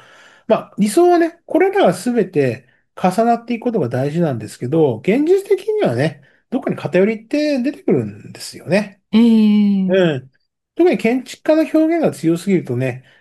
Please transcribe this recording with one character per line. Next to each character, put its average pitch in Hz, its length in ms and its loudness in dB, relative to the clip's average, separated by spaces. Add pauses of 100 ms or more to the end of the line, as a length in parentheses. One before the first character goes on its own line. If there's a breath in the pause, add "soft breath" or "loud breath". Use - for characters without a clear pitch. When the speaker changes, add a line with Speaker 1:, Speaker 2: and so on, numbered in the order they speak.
(460 soft breath)
Speaker 1:
ま 220 100 2
あ、 - 220 -8
理 208 100 2
想 349 220 4
は 349 80 4
ね、 330 280 -2
こ - 120 0
れ 392 140 2
ら 392 120 2
は 185 80 4
全 240 380 -2
て 127 380 -2 (260)
重 190 300 0
な 233 100 2
っ 233 100 -6
て 240 100 -6
い 226 40 -6
く 220 60 -10
こ 240 80 -4
と 220 80 -2
が 123 80 -2
大 131 240 -4
事 170 80 -2
な 156 120 0
ん 117 60 -6
で 104 80 -12
す - 120 -18
け 123 100 -8
ど、 139 300 0
現 269 280 0
実 381 160 2
的 392 260 -4
に 427 140 -2
は 127 140 0
ね、 151 260 -2 (280 soft breath)
ど 262 100 -4
っ - 20 -14
か - 80 -4
に 135 60 -4
偏 - 280 0
り 220 200 -2
っ - 20 -20
て 294 340 -2
出 285 120 -4
て - 100 -14
く - 80 -2
る 131 140 0
ん - 280 -14
で - 80 -20
す - 160 -16
よ - 100 -20
ね。 196 440 -4
Speaker 2:
え 220 80 2
え。 208 680 4
Speaker 1:
う 180 300 2
ん。 131 120 -18 (460)
特 349 120 4
に 254 80 2
建 247 280 -2
築 - 180 -20
家 311 140 2
の 320 60 2
表 320 340 0
現 330 40 -2
が 247 120 0
強 165 240 -2
す 175 120 -10
ぎ 185 100 2
る 139 60 -6
と 127 120 -6
ね、 131 260 -4 (180 soft breath)